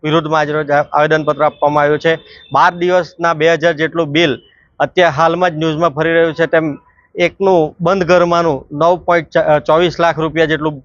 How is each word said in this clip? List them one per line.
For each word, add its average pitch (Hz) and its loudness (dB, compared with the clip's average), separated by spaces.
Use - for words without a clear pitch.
વિરુદ્ધમાં 151 0
આજરોજ 151 -2
આ 143 2
આવેદનપત્ર 151 0
આપવામાં 147 0
આવ્યું 147 0
છે. 160 -2
બાર 170 2
દિવસના 170 -2
બે 160 2
હજાર 165 0
જેટલું 156 -4
બિલ 147 0
અત્યારે 165 2
હાલમાં 170 0
જ - -12
ન્યૂઝમાં 160 -2
ફરી 160 -2
રહ્યું 165 2
છે, 160 0
તેમ 160 -2
એકનું 175 0
બંધ 180 0
ઘરમાંનું 170 0
નવ 165 0
પોઇન્ટ 165 -2
ચ-, - -2
અ, 156 2
ચોવીસ 160 0
લાખ 165 0
રૂપિયા 160 0
જેટલું 151 -4